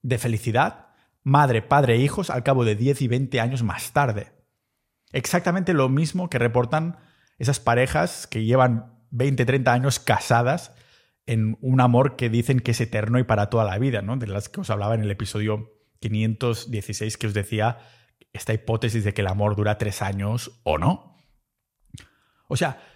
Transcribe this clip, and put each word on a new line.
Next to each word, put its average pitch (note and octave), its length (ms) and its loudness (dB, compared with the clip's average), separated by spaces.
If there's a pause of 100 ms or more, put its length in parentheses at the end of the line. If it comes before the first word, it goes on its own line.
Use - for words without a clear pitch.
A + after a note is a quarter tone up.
de B2 160 0
felicidad, A#2+ 720 -2 (340)
madre, C3+ 380 4
padre C#3 320 4
e A#2 40 4
hijos, C#3+ 320 0
al B2 140 -4
cabo B2+ 200 2
de G#2+ 120 2
diez C3+ 260 0
y B2+ 60 0
veinte B2 320 0
años A#2+ 240 -2
más - 280 -6
tarde. B2+ 420 -2 (760)
Exactamente F3 640 -2
lo C3+ 140 4
mismo D#3+ 420 0
que B2+ 80 -2
reportan B2 600 0 (400)
esas B2 220 -2
parejas C3 640 0
que A2 200 -4
llevan B2 520 2 (120)
veinte, B2+ 340 0
treinta B2+ 300 2
años B2+ 260 0
casadas B2 720 0 (520)
en A2+ 340 0
un C3 220 2
amor A#2+ 340 4
que A#2+ 140 -2
dicen A#2+ 300 2
que A#2+ 100 -2
es A#2 100 0
eterno A2 380 0
y B2+ 60 2
para G#2 260 0
toda A2+ 160 2
la F#2+ 100 -2
vida, A#2 240 0
¿no? G#2+ 160 -6
De A#2+ 100 -6
las G2+ 220 -6
que - 140 -12
os F3 80 -8
hablaba G#2 240 -2
en A2+ 80 -2
el G#2 80 -2
episodio G#2+ 600 -4 (300)
quinientos A2 720 -2
dieciséis, G#2+ 480 -6
que - 80 -4
os G#2 80 -2
decía G#2+ 420 -2 (560)
esta - 220 -4
hipótesis A2 500 -2
de G2+ 80 0
que - 80 -4
el G2 60 0
amor G2+ 280 0
dura G#2 220 0
tres G#2 240 -4
años G2+ 600 -6
o D#2 160 0
no. A#2 400 -2 (1300)
O C#3 80 -4
sea, C#3+ 260 -4 (140)